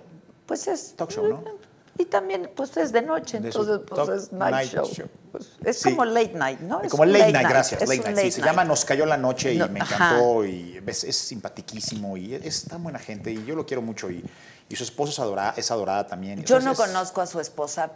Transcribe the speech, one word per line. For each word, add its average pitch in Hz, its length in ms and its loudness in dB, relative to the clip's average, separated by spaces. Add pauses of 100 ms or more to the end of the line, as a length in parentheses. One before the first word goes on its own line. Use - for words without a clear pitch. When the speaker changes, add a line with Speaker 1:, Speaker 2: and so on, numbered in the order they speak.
(460)
Speaker 1:
Pues - 220 -6
es - 280 -6
Speaker 2:
Talk 330 140 -6
show, 415 180 -2
¿no? 427 140 -2 (560)
Speaker 1:
Y 349 80 0
también, 381 500 -2
pues, 277 220 -6
es 311 140 0
de 233 100 4
noche, 311 380 -4
Speaker 2:
De 226 120 -6
su 214 100 -2
Speaker 1:
entonces, 208 280 0
pues, 143 160 0
Speaker 2:
talk 185 120 -2
Speaker 1:
es 196 160 -10
night 185 180 0
Speaker 2:
night 131 200 0
Speaker 1:
show. - 140 -2
Speaker 2:
show. - 220 -8 (240)
Speaker 1:
Pues, - 160 -12 (160)
es 247 160 0
Speaker 2:
Sí. 392 100 4
Speaker 1:
como 320 160 4
late 226 300 2
night, 135 240 -2
¿no? 185 220 -6
Es - 100 -4
Speaker 2:
Como 147 120 6
Speaker 1:
un 175 80 10
Speaker 2:
late 202 80 10
Speaker 1:
late 220 140 10
Speaker 2:
night, 131 100 6
Speaker 1:
night, 123 100 4
Speaker 2:
gracias, 123 280 4
Speaker 1:
es - 80 2
Speaker 2:
late 131 120 4
Speaker 1:
un 226 40 -4
Speaker 2:
night. 208 120 0
Sí, 202 80 4
Speaker 1:
late 180 80 2
Speaker 2:
se - 80 -4
Speaker 1:
night. 156 100 4
Speaker 2:
llama 175 140 4
Nos 151 200 2
cayó 151 220 4
la 151 100 4
noche 127 360 0
y 110 40 4
Speaker 1:
No, - 120 4
Speaker 2:
me 98 100 -4
Speaker 1:
ajá. 101 160 -2
Speaker 2:
encantó 120 500 4
y 90 400 -8
es, 110 200 -4
es 73 120 -2
simpaticísimo 104 1000 -8
y 101 180 -10
es, - 100 -12
es 156 200 -6
tan 170 180 -12
buena 143 160 -10
gente 107 320 -10
y 110 140 -8
yo 147 100 -8
lo 156 100 -6
quiero 131 160 -4
mucho 107 300 -8
y, 87 120 -10 (440)
y - 80 -12
su 127 80 -6
esposa 143 300 -4
es 147 60 -6
adora-, 101 360 -2
es - 160 -4
adorada 101 360 -2
también. 95 280 -10
Speaker 1:
Yo 202 220 4
Speaker 2:
Entonces, 262 80 2
Speaker 1:
no 269 80 0
Speaker 2:
es - 40 -2
Speaker 1:
conozco 185 440 -2
a 180 60 0
su 175 120 -6
esposa, 156 560 -6